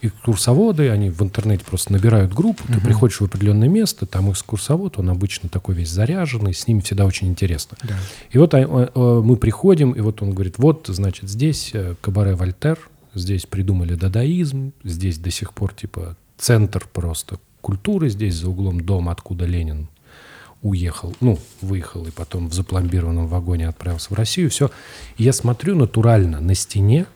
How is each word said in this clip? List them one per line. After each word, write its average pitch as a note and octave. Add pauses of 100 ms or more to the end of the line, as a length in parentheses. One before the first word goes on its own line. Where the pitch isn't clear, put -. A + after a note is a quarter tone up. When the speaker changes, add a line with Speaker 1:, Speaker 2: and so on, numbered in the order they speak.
Speaker 1:
экскурсоводы, C3+
они G2+
в E2
интернете G2+
просто -
набирают G2+
группу, G3
ты B2
Speaker 2:
Мгм. G2+
Speaker 1:
приходишь A2+
в G#2
определённое G#2
место, G3+
там G2
экскурсовод, D3
он F2+
обычно F2+
такой F#2
весь E2+
заряженный, A#2
с -
ними A2
всегда G2
очень F#2+
интересно. F2
Speaker 2:
Да. G#2+ (360)
Speaker 1:
И B2
вот, D#3
а, C3+
а, C3
а, A#2+
мы A#2
приходим, D3
и -
вот G#2+
он G2+
говорит, F#2
вот, D3+
значит, G2
здесь, C#3
э, F#2
кабаре G2
"Вольтер", F#2 (360)
здесь F#2
придумали F#2
дадаизм, C3+ (120)
здесь E2+
до E2+
сих -
пор, G2
типа, F2 (220)
центр G#2+
просто E2+ (240)
культуры, D#3+
здесь G2+
за E2
углом F2+
дом, E2+
откуда F2
Ленин D#2 (720)
уехал, F2
ну, A#2+ (220)
выехал F2+
и E2
потом E2+
в D#2+
запломбированном F2
вагоне E2+
отправился E2+
в G2+
Россию, C3+
всё. C3 (480)
И A2+
я C3
смотрю B2+
натурально G#2+
на F2
стене G#2+